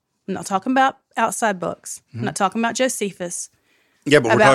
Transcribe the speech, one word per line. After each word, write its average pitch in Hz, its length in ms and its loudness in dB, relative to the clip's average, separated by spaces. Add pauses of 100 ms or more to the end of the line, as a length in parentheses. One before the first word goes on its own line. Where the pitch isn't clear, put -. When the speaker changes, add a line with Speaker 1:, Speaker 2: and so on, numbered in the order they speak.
(280)
Speaker 1:
I'm 190 60 -6
not 175 100 -10
talking 196 280 -2
about 262 260 0 (180)
outside 226 420 -2
books. - 520 -10
Speaker 2:
Mm-hmm. 113 80 -14
Speaker 1:
I'm 117 80 -6
not - 100 -6
talking 202 240 -2
about 233 140 -2
Josephus. 202 760 -6 (560)
Speaker 3:
Yeah, 143 160 6
but 117 80 2
we're 110 80 4
Speaker 1:
About 208 180 8